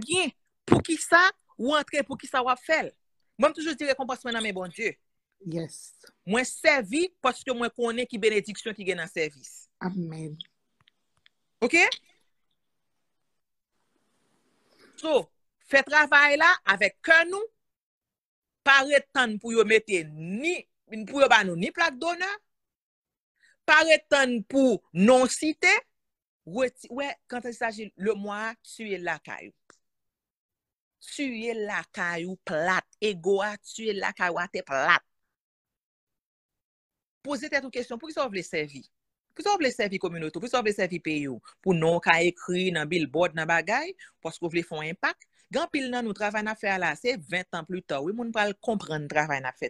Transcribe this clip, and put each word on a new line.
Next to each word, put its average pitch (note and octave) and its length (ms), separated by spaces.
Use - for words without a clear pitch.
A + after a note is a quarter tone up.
byen D#4+ 300
poukisa - 540
w C4+ 160
antre, C#4+ 300
poukisa C4+ 380
w B3+ 80
ap B3+ 100
fè D#4 220
l. C#3 80
Mwen D4+ 120
m - 40
toujou D#4+ 200
di, D4 120
rekonpans C4 380
mwen A#3 100
nan A3 80
men G3+ 120
bondye. F#3 380
Mwen A#3+ 200
sèvi C#4+ 580
paske B3+ 320
mwen A#3+ 160
konnen A#3+ 360
ki A3 120
benediksyon G#3 560
ki G3 120
gen F3+ 120
nan D#3+ 100
sèvis. D3 580
Oke. F4 200
So. C#4+ 240
Fè C4+ 160
travay D4 540
la E4 100
avèk G3 320
kè E4 240
nou. G4+ 160
Pa C#4 180
ret C#4 220
tann A3+ 240
pou A3+ 140
yo A3 100
mete, G#3+ 400
ni F#3+ 540
pou C#4 160
yo C4 80
ba G#3+ 160
nou, F3 100
ni G#3 160
plak E4 280
donè. F4 280
Pa D#4 180
ret D#4 240
tann B3+ 300
pou C4 300
non B3+ 280
w B3 80
site. D#4+ 400
Wè, B3 160
kantan B3 220
il A3 40
saji A3+ 300
lemwa G3+ 480
a, A#3 60
tiye G#3 320
l F3 80
lakay B2 440
ou, - 260
tiye A#3 460
l G#3 120
lakay F3 600
ou, F#3 160
plat F3+ 420
ego G3 440
a, G#3 140
tiye A3 380
l F#3 80
lakay F#3 280
ou E3+ 100
atè. F#3 240
Plat, C#3+ 380
poze C#4+ 260
tèt C4+ 120
ou. B3+ 100
Kesyon, A#3+ 260
poukisa D#4+ 260
w G3+ 80
vle F3+ 120
sèvi? D3 380
Poukisa G4+ 240
w F4 60
vle B3+ 120
sèvi G3+ 280
kominote E3 340
w? E3 40
Poukisa B3 200
w A3 80
vle G#3 80
sèvi F3 280
peyi D3+ 260
w A#2 100
pou F#3 140
non E3 220
w F3 60
ka E3+ 200
ekri F3+ 500
nan D3+ 160
bilbòd? D#3+ 480
Nan D#3+ 120
bagay, A3 440
paske E3 220
w D#3 60
vle E3+ 140
fè D#3 120
yon D#3 160
enpak. - 340
G A3+ 80
anpil C#4+ 320
nan B3 160
nou G3+ 80
travay G#3 320
n G#3+ 60
ap G#3+ 80
fè G3+ 100
a F#3+ 80
la E3+ 160
a - 40
se B3 180
ventan F3+ 360
plita. F3+ 380
Wi, F#3+ 100
moun A#3 200
pral G#3 180
konprann D#3 480
travay D3+ 320
n C3 80
ap - 80
fè. C3+ 120